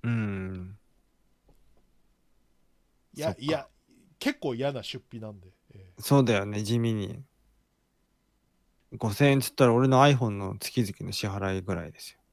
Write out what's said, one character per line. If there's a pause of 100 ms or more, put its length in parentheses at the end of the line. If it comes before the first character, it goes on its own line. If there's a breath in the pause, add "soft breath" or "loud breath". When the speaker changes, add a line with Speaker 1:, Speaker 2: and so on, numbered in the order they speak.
Speaker 1:
う
ん。 (2250)
Speaker 2:
い
や、
Speaker 1:
そ
っ
か。
Speaker 2:
い
や、 (500)
結
構
嫌
な
出
費
な
ん
で。 (220)
え
え。
Speaker 1:
そ
う
だ
よ
ね、
地
味
に。 (1700)
五
千
円
っ
つ
っ
た
ら
俺
の
iPhone
の
月
々
の
支
払
い
ぐ
ら
い
で
す
よ。 (140)